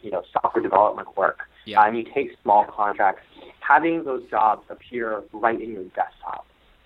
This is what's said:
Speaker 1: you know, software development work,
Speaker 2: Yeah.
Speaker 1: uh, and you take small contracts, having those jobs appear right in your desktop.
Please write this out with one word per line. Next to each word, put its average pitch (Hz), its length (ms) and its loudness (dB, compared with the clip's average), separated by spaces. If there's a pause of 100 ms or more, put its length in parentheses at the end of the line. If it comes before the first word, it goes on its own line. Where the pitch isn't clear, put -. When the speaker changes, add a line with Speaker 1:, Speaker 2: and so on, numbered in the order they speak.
Speaker 1:
you 107 100 -12
know, 90 200 -4
software - 300 0
development 98 560 2
work, - 320 0 (160)
Speaker 2:
Yeah. 107 160 2
Speaker 1:
uh, 107 60 6
and 117 100 -2
you 113 60 -4
take - 400 -6
small 104 220 4
contracts, 101 580 0 (360)
having 165 440 2
those 127 260 -6
jobs 107 400 0
appear 110 540 -8 (100)
right 110 260 -2
in 113 140 -10
your 92 100 -12
desktop. - 640 -10 (400)